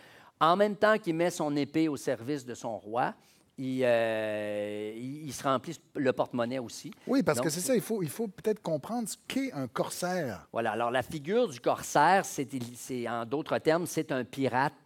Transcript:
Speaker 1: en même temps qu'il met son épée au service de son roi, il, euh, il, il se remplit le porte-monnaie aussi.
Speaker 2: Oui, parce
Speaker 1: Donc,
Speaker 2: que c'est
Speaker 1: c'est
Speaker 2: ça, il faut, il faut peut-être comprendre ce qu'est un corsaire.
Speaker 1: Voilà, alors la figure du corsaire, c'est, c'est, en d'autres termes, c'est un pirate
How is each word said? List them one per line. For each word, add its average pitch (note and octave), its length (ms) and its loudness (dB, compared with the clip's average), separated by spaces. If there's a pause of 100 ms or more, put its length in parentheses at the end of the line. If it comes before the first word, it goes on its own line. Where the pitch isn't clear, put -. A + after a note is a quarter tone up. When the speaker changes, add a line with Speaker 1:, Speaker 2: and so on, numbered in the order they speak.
(420)
Speaker 1:
en E3 160 6
même G#3 180 4
temps G#3+ 220 4
qu'il F3 180 -2
met E3+ 140 2
son D3+ 260 0
épée D3 320 2
au D3 80 0
service B2+ 500 -4
de A#2+ 100 -10
son A2+ 220 -6
roi, A2+ 360 -2 (460)
il, C3 240 -2
euh, G#2+ 1120 0
il, C3+ 300 -10
il C3 80 -8
se - 80 -10
remplit C3+ 380 0 (160)
le C3 180 2
porte-monnaie B2 460 -2
aussi. A#2+ 320 -10 (160)
Speaker 2:
Oui, B3+ 160 4
parce D#3 160 4
Speaker 1:
Donc, B2 60 2
Speaker 2:
que E3 40 2
c'est D3+ 120 -2
Speaker 1:
c'est F3+ 60 -2
Speaker 2:
ça, C4 80 4
il G3 60 4
faut, A3 220 -2
il D3 60 -4
faut A3+ 180 -4
peut-être G#3 340 -4
comprendre F#3+ 480 -4
ce - 60 -8 (120)
qu'est C4+ 240 -4
un C3+ 160 -6
corsaire. D#3+ 840 -4
Speaker 1:
Voilà, A2+ 220 0
alors A#2 180 0
la B2+ 100 2
figure F3 460 0
du B2+ 120 -12
corsaire, D#3+ 640 4
c'est, - 240 -6 (280)
c'est, A#2+ 340 -6
en A#2 160 -2
d'autres C3+ 320 -2
termes, D#3+ 300 2
c'est - 240 -4
un C3 120 0
pirate C3 500 0 (120)